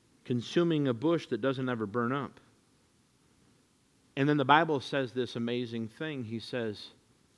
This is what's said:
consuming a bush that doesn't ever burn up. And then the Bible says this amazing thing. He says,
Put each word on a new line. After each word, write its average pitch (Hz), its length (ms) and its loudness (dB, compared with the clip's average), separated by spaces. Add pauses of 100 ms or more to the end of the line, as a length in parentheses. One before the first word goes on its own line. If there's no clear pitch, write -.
(240)
consuming 147 640 2
a 123 60 2
bush 151 340 0
that 120 120 -4
doesn't 131 280 -2
ever 113 180 -2
burn 117 260 -2
up. 135 280 -6 (1800)
And 139 120 4
then 147 100 4
the 131 60 2
Bible 151 360 6
says 131 320 -2
this 120 240 -4
amazing 117 500 -4
thing. 139 380 -8
He 110 160 -8
says, 113 480 -6 (500)